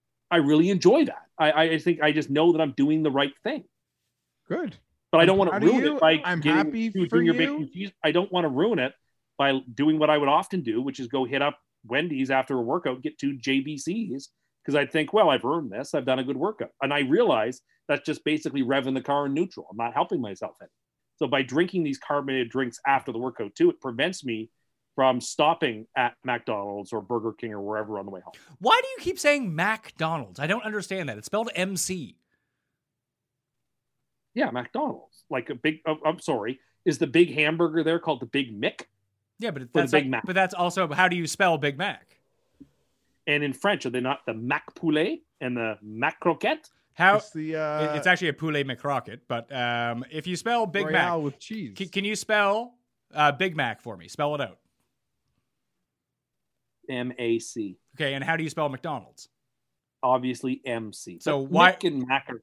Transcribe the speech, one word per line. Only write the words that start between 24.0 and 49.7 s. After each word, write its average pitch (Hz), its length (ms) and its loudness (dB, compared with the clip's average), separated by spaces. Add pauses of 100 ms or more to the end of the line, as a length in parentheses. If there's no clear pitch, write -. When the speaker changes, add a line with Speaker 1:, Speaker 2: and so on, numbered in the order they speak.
Speaker 1:
me 113 260 -6 (460)
from 131 240 4
stopping 139 760 0
at 123 280 0
McDonald's 104 720 -6
or 110 80 -4
Burger 110 320 -4
King 110 200 -10
or 104 80 -8
wherever 107 380 -6
on 98 60 -10
the 101 60 -14
way 92 100 -14
home. - 120 -20 (260)
Speaker 3:
Why 339 220 4
do 523 80 -4
you 523 100 -14
keep 370 200 -4
saying 285 360 2
McDonald's? 160 840 -4
I 147 80 -2
don't 208 160 -2
understand 190 460 -6
that. 104 80 -8
It's 107 80 -16
spelled 220 300 -4
M 185 200 -2
C. 170 420 -6 (2250)
Speaker 1:
Yeah, 247 180 0
McDonald's. 165 800 -8
Like 127 200 -4
a 139 60 -6
big, 156 300 -4
oh, 156 200 -2
I'm 165 140 0
sorry. 123 400 -4 (260)
Is 156 140 0
the 160 80 0
big 160 260 4
hamburger 160 500 0
there 160 160 2
called 151 220 -4
the 123 60 -10
Big 120 320 -2
Mick? 156 260 -4 (540)
Speaker 3:
Yeah, 220 120 -4
but 139 120 -8
Speaker 1:
Or - 20 -14
the 120 80 -20
Speaker 3:
that's 139 180 2
Speaker 1:
Big 147 140 4
Speaker 3:
not, 131 60 -2
Speaker 1:
Mac? 117 140 -4
Speaker 3:
but 180 100 -2
that's 190 180 2
also, 175 340 0
how 147 200 2
do 175 80 2
you 170 120 -2
spell 175 300 2
Big 143 200 -2
Mac? 170 420 -8 (1080)
Speaker 1:
And 147 160 2
in 143 100 -2
French, 196 320 -2
are 127 40 -2
they 127 100 -4
not 135 260 -4
the 113 80 -6
Mac 123 420 -6
Poulet 170 480 -2 (180)
and 123 160 -6
the 113 240 -4
Mac 113 400 -6
Croquette? 202 480 -2 (240)
Speaker 3:
How 190 240 4
Speaker 2:
It's - 140 -4
the, 156 240 -6
uh, 151 380 -2
Speaker 3:
it, 151 40 -2
it's 147 100 -2
actually 180 220 2
a 147 40 -2
poulet 151 340 -4
McCrocket, 127 600 -6
but, 117 240 -8
um, 120 600 -4